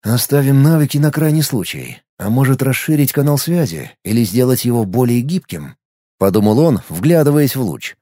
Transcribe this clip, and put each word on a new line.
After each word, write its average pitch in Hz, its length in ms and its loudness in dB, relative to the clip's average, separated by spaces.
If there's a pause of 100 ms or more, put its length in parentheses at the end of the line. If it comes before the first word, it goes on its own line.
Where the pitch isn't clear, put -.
«Оставим 135 580 2
навыки 151 360 2
на 151 120 2
крайний 156 320 0
случай. - 600 -8 (160)
А 98 120 -6
может, 131 320 2
расширить 143 500 0
канал 143 260 0
связи 127 520 -4 (140)
или 113 200 0
сделать 123 400 0
его 120 200 0
более 120 360 0
гибким?» — 127 540 -8 (440)
подумал 104 420 2
он, 139 280 2
вглядываясь 147 680 2
в 131 60 -4
луч. 76 400 -8